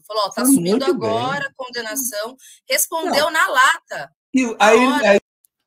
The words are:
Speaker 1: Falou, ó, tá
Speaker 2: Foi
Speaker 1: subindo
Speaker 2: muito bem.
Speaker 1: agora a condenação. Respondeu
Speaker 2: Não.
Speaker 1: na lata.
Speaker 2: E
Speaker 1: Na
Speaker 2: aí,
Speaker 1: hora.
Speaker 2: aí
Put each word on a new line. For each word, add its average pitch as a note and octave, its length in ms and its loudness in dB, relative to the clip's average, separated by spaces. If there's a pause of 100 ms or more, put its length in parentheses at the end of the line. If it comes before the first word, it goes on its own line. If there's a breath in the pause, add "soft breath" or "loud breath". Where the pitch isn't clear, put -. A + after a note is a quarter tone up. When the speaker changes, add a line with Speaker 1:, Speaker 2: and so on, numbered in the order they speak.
Speaker 1:
Falou, G#3+ 200 -4
ó, - 40 -4
tá A#3 160 -6
Speaker 2:
Foi C#4 80 4
Speaker 1:
subindo G#3 320 0
Speaker 2:
muito C4+ 140 0
bem. A3 100 -4
Speaker 1:
agora C4 380 -4
a - 80 -20
condenação. A#3+ 800 -10 (320 loud breath)
Respondeu D#4 560 -2
Speaker 2:
Não. E4 60 -2
Speaker 1:
na E4 160 0
lata. C4+ 680 -2 (160)
Speaker 2:
E C4 140 0
Speaker 1:
Na A3 140 -6
Speaker 2:
aí, A3+ 260 6
Speaker 1:
hora. A3+ 240 2
Speaker 2:
aí G3+ 100 6 (480)